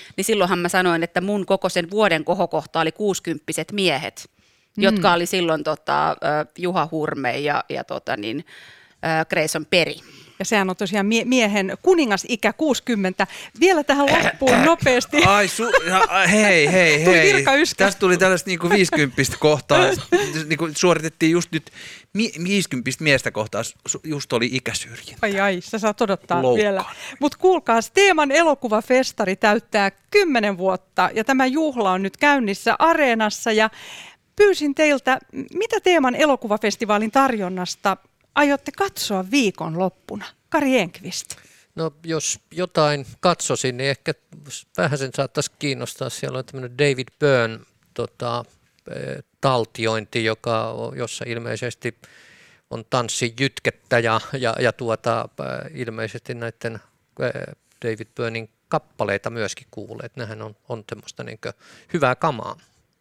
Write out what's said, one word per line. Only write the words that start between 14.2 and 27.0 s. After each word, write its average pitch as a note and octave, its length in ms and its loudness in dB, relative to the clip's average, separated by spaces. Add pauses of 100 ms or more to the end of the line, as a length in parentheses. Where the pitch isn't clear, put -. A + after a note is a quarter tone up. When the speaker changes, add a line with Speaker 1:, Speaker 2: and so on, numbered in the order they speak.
Speaker 3:
<clears throat> - 20 4
Speaker 2:
nopeasti. D4 580 2
Speaker 3:
Ai G3 240 6
su-, A#3 420 0
ja, F#3 200 4
a, F#3 180 2
hei, F#3 440 6
hei, D#3+ 340 4
Speaker 2:
Tuli F3+ 120 8
Speaker 3:
hei. D#3+ 160 6
Speaker 2:
virkayskä. C4+ 520 2
Speaker 3:
Tästä G3 140 0
tuli F3+ 180 4
tällaista F#3 320 2
niinku F3 200 -2
viisikymppistä D#3 720 2
kohtaa. D3+ 400 4 (360)
Speaker 2:
<laughs> D#3 340 -4
Speaker 3:
Niinku D#3+ 260 -2
suoritettiin D#3+ 560 2
just E3+ 200 0
nyt D#3 180 -6 (440)
mi-, G#3+ 180 -2 (120)
viisikymppistä D#3+ 600 -2
miestä C3+ 280 0
kohtaa. G#2 300 -4 (280)
Su-, - 140 -8
just D3 300 -8
oli A#2 180 -2
ikäsyrjintä. - 680 -8
Speaker 2:
Ai, G3 180 0
ai, G3 220 0
sä - 180 -10
saat G#3+ 220 -2
odottaa F3+ 420 -2
Speaker 3:
Loukkaan. G#3+ 200 4
Speaker 2:
vielä. G3 200 0 (360)